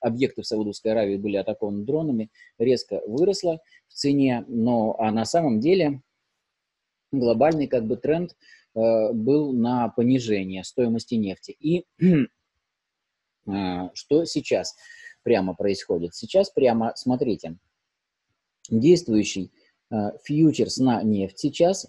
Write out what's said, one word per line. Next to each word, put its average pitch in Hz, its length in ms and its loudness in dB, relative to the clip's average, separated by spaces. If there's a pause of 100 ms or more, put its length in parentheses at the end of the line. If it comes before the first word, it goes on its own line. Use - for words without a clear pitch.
объекты 120 420 -2
в - 40 -12
Саудовской 107 460 -4
Аравии 104 260 0
были 101 180 -4
атакованы 104 480 -4
дронами, 135 460 -2 (280)
резко 117 480 -2
выросла 165 540 -2 (280)
в - 60 -20
цене, 135 540 2
но, 117 520 0
а 110 100 0
на 113 160 0
самом 151 340 2
деле 151 400 2 (1120)
глобальный 135 540 2
как 120 200 -2
бы 113 100 -2
тренд, 165 400 -4 (380)
э, 113 380 2
был 135 400 0
на 120 360 0
понижение 110 760 0
стоимости 117 500 -2
нефти. 101 440 -4
И, 170 340 -2
<clears throat> - 60 -20 (1500)
э, 92 480 -4
что 160 300 0
сейчас 123 520 -4 (460)
прямо 95 320 0
происходит? 95 600 -4
Сейчас 190 360 0
прямо, 117 460 2
смотрите, 120 600 -2 (1120)
действующий, 113 840 2 (400)
э, 104 200 -2 (140)
фьючерс 147 540 2
на 123 240 2
нефть 101 360 -2
сейчас — 170 500 0